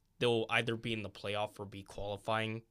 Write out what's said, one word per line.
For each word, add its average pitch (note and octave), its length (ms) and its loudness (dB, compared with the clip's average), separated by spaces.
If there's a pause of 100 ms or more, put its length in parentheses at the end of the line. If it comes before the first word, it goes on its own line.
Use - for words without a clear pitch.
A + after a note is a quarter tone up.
(200)
they'll A#2 300 4
either A#2 260 4
be A2+ 160 -2
in A2 120 -2
the G2 60 -6
playoff G#2 480 -2
or G#2 80 -6
be G2 180 -10
qualifying. A2 880 -2